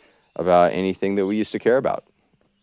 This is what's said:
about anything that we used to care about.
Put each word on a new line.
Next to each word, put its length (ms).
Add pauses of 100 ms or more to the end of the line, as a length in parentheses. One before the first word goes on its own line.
(340)
about 380
anything 440
that 100
we 100
used 160
to 60
care 180
about. 280 (580)